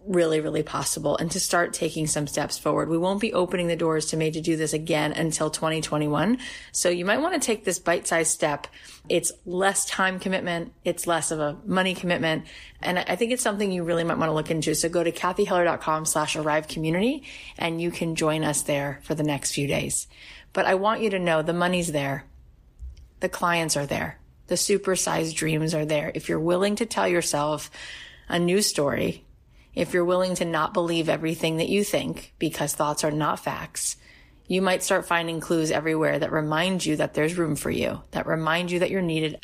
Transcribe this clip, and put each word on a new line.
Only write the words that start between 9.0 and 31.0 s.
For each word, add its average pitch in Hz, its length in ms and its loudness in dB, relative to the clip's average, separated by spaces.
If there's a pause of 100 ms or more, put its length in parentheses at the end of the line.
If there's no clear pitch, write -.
It's - 240 2 (140)
less 190 400 0
time 190 340 0
commitment. 175 540 -2 (100)
It's 170 220 -2
less 165 240 0
of 156 100 -2
a 147 240 -2
money 185 300 2
commitment. 160 500 0 (380)
And 180 160 0
I 175 180 -2
think 233 160 0
it's 247 100 0
something 202 300 0
you 180 100 -2
really 170 220 0
might 165 140 0
want 160 100 2
to 156 60 0
look 151 160 -2
into. 160 240 0
So 165 160 0
go 170 120 2
to 170 80 2
Kathy 180 340 0
Heller 175 200 4
dot 160 160 2
com 156 240 0
slash 151 320 0
arrive 156 320 0
community, 180 540 0 (340)
and 165 240 -2
you 170 100 0
can 165 260 -2
join 156 280 2
us 147 160 0
there 143 440 -2
for 156 100 -2
the 151 80 -2
next 147 300 -2
few 143 140 -2
days. - 400 -2 (460)
But - 140 2
I 185 80 4
want 208 260 2
you 226 100 0
to 190 80 0
know 165 220 4
the 165 140 0
money's 175 380 0
there. 139 340 -2 (920)
The 185 100 0
clients 170 440 0
are 143 120 -2
there. - 320 -4 (300)
The 180 80 2
supersized 170 800 0
dreams 160 380 0
are 151 140 0
there. 151 280 0
If - 140 -6
you're 165 100 0
willing 180 380 2
to 233 80 0
tell 196 240 0
yourself 151 640 0 (580)
a 175 100 0
new 175 220 4
story, - 640 0 (480)
if 175 220 -2
you're 175 100 4
willing 180 300 2
to 175 100 -2
not 165 300 0
believe 170 340 2